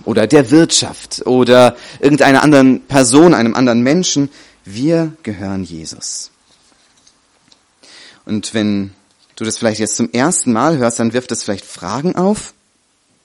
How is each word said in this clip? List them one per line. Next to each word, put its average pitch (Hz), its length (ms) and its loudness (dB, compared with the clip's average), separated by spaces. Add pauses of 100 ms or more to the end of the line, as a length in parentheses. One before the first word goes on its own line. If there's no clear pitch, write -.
oder 110 200 0
der 131 260 4
Wirtschaft - 760 0
oder 123 500 4 (240)
irgendeiner 139 440 2
anderen 135 380 4
Person, 139 520 4
einem 113 220 0
anderen 120 260 0
Menschen. 143 480 -2 (340)
Wir 156 480 -4 (120)
gehören 98 420 -8
Jesus. - 680 -16 (1900)
Und - 280 -8
wenn 101 380 -4 (440)
du - 80 -10
das 110 140 -6
vielleicht 110 240 -2
jetzt 104 160 -6
zum 117 160 -4
ersten 127 400 -2
Mal 143 240 0
hörst, 117 220 -2
dann 113 120 -2
wirft 123 200 -6
das 113 120 -8
vielleicht 98 220 -8
Fragen 120 500 -8
auf. 202 380 -4 (720)